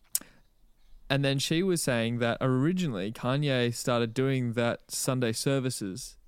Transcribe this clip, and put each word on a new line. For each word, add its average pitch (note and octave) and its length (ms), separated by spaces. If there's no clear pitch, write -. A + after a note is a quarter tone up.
and C#3 140
then C#3 160
she D#3+ 240
was F3+ 180
saying A#2 380
that A#2 220
originally C3 720
Kanye B2+ 600
started A#2+ 400
doing C3 400
that A#2 380
Sunday B2+ 400
services B2+ 880